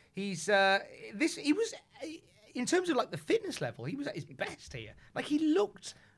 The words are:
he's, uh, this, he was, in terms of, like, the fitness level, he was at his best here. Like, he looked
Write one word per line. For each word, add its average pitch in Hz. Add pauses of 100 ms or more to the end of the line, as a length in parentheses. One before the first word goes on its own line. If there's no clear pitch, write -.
(140)
he's, 190
uh, 196 (340)
this, 240
he 294
was, 440 (840)
in 247
terms 359
of, 302
like, 220
the -
fitness 381
level, 117
he 175
was 285
at -
his 151
best -
here. 107 (220)
Like, 262
he 294
looked 320 (240)